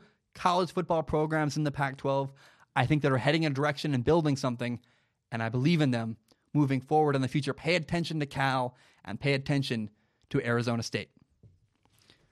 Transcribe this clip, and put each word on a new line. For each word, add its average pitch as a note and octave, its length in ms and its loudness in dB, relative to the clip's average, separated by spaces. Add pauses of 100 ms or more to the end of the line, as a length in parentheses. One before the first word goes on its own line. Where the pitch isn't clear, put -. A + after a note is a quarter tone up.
(340)
college F3+ 380 0
football E3 320 -2
programs D#3 540 0
in D#3 60 0
the D3 80 -2
Pac-twelve, C#3 600 -2 (440)
I C3+ 100 4
think, C#3+ 160 2
that C#3+ 100 4
are C3 60 4
heading D3+ 260 2
in D3+ 100 0
a - 20 -4
direction D3 380 -2
and B2+ 100 0
building D3+ 320 4
something, A#2+ 440 -4 (520)
and A#2 100 -4
I A2+ 80 -2
believe C#3 320 2
in C3+ 100 4
them A2+ 260 -2 (360)
moving C#3 280 2
forward D3+ 340 2
in C3+ 60 0
the C3 60 0
future. C#3 260 -2
Pay E3+ 220 -2
attention E3 440 -2
to D3 60 -2
Cal C3 500 -2 (280)
and G2 160 -10
pay C#3 140 0
attention C3+ 560 -2 (400)
to B2+ 160 -2
Arizona A#2 380 0
State. - 260 -8 (1200)